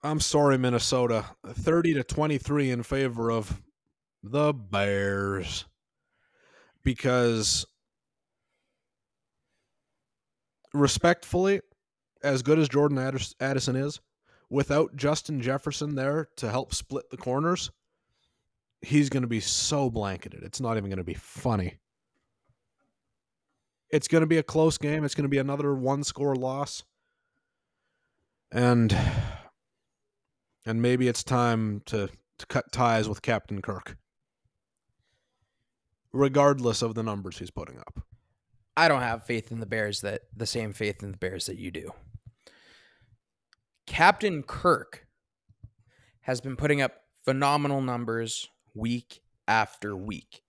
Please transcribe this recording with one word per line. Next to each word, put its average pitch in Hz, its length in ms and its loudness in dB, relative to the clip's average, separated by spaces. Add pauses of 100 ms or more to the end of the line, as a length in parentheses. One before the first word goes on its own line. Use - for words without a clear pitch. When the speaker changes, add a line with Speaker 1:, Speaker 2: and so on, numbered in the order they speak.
Speaker 1:
I'm 151 160 0
sorry, 147 360 4
Minnesota. 120 680 2 (240)
Thirty 165 460 2
to 131 100 0
twenty-three 143 680 0
in 120 140 -2
favor 117 480 -2
of 110 280 -2 (640)
the 147 300 2
Bears. 98 1120 -2 (1200)
Because, 120 840 2 (3000)
respectfully, 175 840 2 (640)
as 135 200 2
good 151 160 6
as 151 100 4
Jordan 143 300 2
Addis-, 131 420 -4
Addison 131 360 0
is, 143 240 -4 (500)
without 147 460 2
Justin 147 440 -2
Jefferson 139 540 -4
there 139 420 -2
to 113 140 -4
help 123 240 -4
split - 360 -6
the - 60 -12
corners, 151 540 -2 (1120)
he's 147 260 2
gonna 127 180 -2
be 117 140 -2
so - 480 -2
blanketed. 101 540 -6
It's - 180 -12
not 117 160 -2
even 98 140 -4
gonna 92 120 -4
be 85 120 -6
funny. - 640 -4 (2000)
It's 151 200 0
gonna 160 180 4
be 160 120 4
a 151 40 2
close 160 340 2
game. 151 280 -2
It's 143 100 -4
gonna 143 140 0
be 139 100 2
another 143 360 0
one-score 135 640 0
loss. 131 460 -4 (1700)
And, 120 440 4 (1700)
and 113 160 -2
maybe 123 280 4
it's 120 160 -2
time 113 640 2
to, 101 220 -2 (300)
to - 80 -16
cut - 260 -4
ties 113 360 2
with 104 120 -6
Captain 104 400 -4
Kirk, - 360 -10 (2250)
regardless 135 680 4
of 113 140 -2
the 113 80 -4
numbers 101 360 -6
he's 90 120 -12
putting 64 280 -12
up. - 240 -16 (720)
Speaker 2:
I 165 120 6
don't 135 140 4
have 113 240 -4
faith 117 240 -4
in 113 100 -8
the 110 60 -8
Bears, 104 360 -2
that, 101 200 -6 (120)
the 110 120 -6
same 110 260 -4
faith 104 300 -6
in 101 80 -10
the 92 80 -12
Bears 92 280 -6
that 92 120 -8
you 87 120 -10
do. 82 200 -12 (2000)
Captain 185 560 4
Kirk - 640 -2 (1160)
has 127 180 -4
been 131 160 -8
putting 147 240 0
up 131 140 0 (300)
phenomenal 143 580 2
numbers 117 640 -4 (240)
week 117 480 -6 (280)
after 104 480 0
week. 95 520 -12